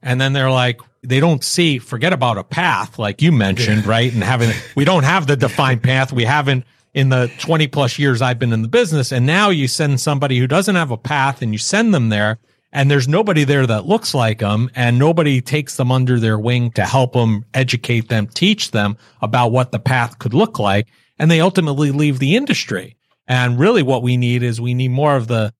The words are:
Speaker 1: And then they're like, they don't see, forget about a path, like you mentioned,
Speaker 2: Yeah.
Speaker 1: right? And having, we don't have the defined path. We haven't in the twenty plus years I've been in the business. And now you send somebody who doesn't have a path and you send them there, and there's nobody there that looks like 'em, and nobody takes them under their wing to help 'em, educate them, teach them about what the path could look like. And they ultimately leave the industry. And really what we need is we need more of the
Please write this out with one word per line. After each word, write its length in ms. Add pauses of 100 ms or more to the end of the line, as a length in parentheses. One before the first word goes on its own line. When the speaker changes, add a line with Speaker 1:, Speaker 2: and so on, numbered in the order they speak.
Speaker 1:
And 180
then 140
they're 160
like, 320 (220)
they 160
don't 240
see, 340
forget 340
about 280
a 40
path, 540
like 240
you 100
mentioned, 520
Speaker 2:
Yeah. 80
Speaker 1:
right? 200
And 120
having, 260 (260)
we 100
don't 180
have 240
the 100
defined 460
path. 280
We 140
haven't 400 (300)
in 140
the 280
twenty 300
plus 320
years 240
I've 160
been 140
in 100
the 40
business. 440
And 160
now 240
you 160
send 340
somebody 380
who 80
doesn't 280
have 140
a 80
path 460
and 100
you 60
send 340
them 160
there, 300 (340)
and 160
there's 180
nobody 360
there 240
that 180
looks 300
like 260
'em, 320
and 240
nobody 440
takes 340
them 160
under 280
their 200
wing 320
to 140
help 300
'em, 380
educate 560
them, 240
teach 380
them 260 (240)
about 300
what 200
the 80
path 380
could 160
look 240
like. 300 (340)
And 80
they 120
ultimately 500
leave 280
the 180
industry. 580 (320)
And 320
really 240
what 200
we 120
need 260
is 200
we 120
need 180
more 260
of 100
the 320